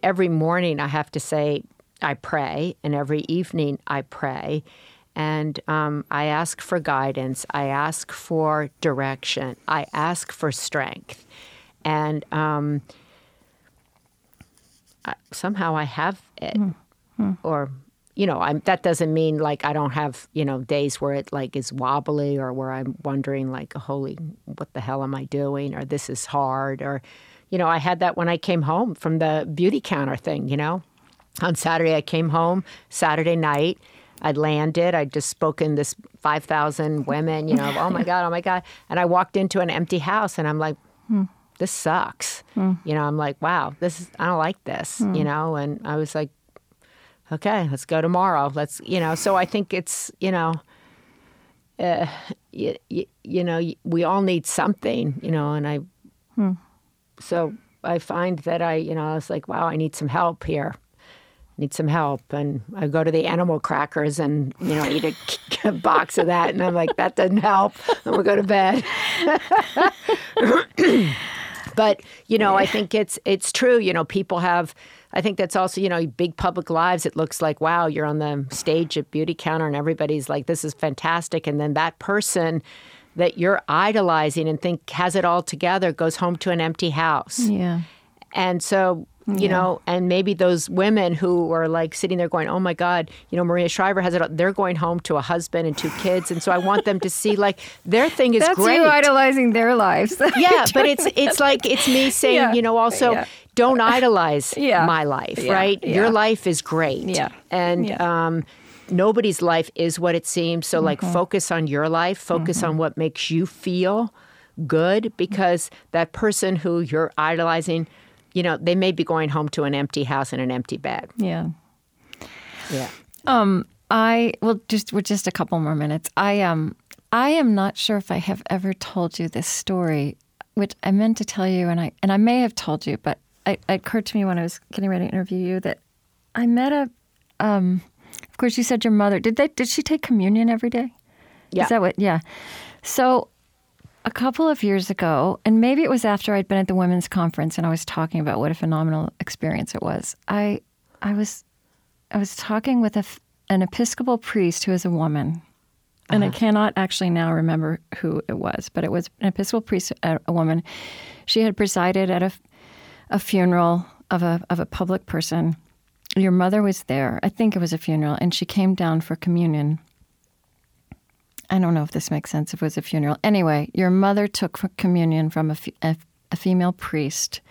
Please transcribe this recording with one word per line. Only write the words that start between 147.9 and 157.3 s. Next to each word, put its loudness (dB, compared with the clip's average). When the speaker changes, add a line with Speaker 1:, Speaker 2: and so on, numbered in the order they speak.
Speaker 2:
about -2
what 0
a -2
phenomenal 0
experience -6
it -8
was, -6
I, -2
I -2
was, -4
I -2
was -2
talking 0
with 2
a 2
f-, -8
an 4
Episcopal 0
priest 0
who 0
is 0
a 0
woman. 0
And 4
I 2
Speaker 1:
Uh-huh. -4
Speaker 2:
cannot 4
actually 0
now 2